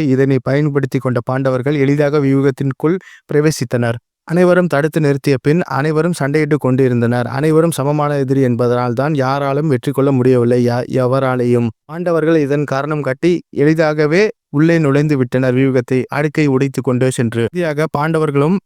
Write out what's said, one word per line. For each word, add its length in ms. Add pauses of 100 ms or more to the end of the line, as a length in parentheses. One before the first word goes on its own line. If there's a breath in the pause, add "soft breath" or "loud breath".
இதனை 340
பயன்படுத்தி 580
கொண்ட 220
பாண்டவர்கள் 560
எளிதாக 420
வியூகத்திற்குள் 800 (300 loud breath)
பிரவேசித்தனர். 720 (300)
அனைவரும் 420
தடுத்து 320
நிறுத்திய 400
பின் 280
அனைவரும் 480
சண்டையிட்டு 420
கொண்டிருந்தனர். 720
அனைவரும் 440
சமமான 440
எதிரி 240
என்பதனால் 560
தான் 160
யாராலும் 580
வெற்றி 200
கொள்ள 180
முடியவில்லை, 500
யா-, 240 (120)
எவராலேயும். 760 (140)
பாண்டவர்கள் 540
இதன் 300
காரணம் 340
காட்டி 300 (240)
எளிதாகவே 640 (280)
உள்ளே 280
நுழைந்து 380
விட்டனர். 400
வியூகத்தை 440 (100)
அடுக்கை 360
உடைத்து 340
கொண்டு 300
சென்று 320
இறுதியாக 480
பாண்டவர்களும் 760